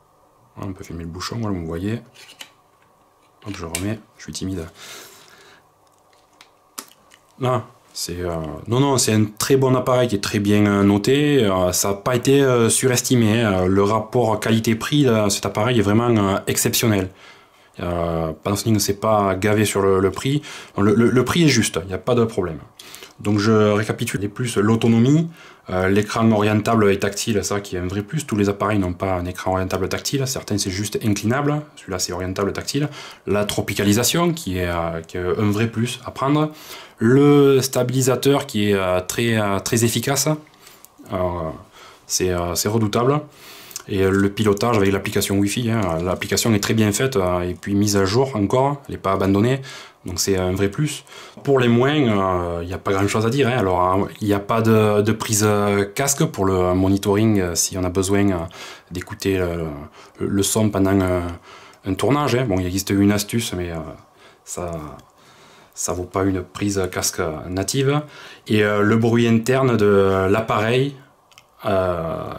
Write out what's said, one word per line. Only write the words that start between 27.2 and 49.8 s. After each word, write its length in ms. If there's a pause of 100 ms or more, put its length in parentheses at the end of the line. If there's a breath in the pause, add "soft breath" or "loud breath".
ça 180
qui 160
est 20
un 80
vrai 160
plus. 240
Tous 100
les 140
appareils 280
n'ont 140
pas 220
un 100
écran 280
orientable 360
tactile, 380
certains 320
c'est 120
juste 320
inclinable, 600 (140)
celui-là 220
c'est 140
orientable 400
tactile. 380 (360 loud breath)
La 200
tropicalisation 880
qui 240
est, 100
euh, 320
qui 160
est 40
un 300
vrai 180
plus 360
à 60
prendre. 400 (480 loud breath)
Le 640
stabilisateur 840
qui 260
est, 40
euh, 260
très, 400
euh, 200
très 240
efficace, 440 (840 loud breath)
euh, 40 (880 loud breath)
c'est, 240
euh, 240
c'est 140
redoutable. 540 (640 loud breath)
Et, 140
euh, 80
le 180
pilotage 480
avec 160
l'application 460
Wi-Fi, 320
hein, 100 (240)
l'application 480
est 80
très 140
bien 180
faite, 240
euh, 240
et 140
puis 200
mise 220
à 80
jour 320
encore, 520
elle 80
n'est 40
pas 120
abandonnée, 500 (420 loud breath)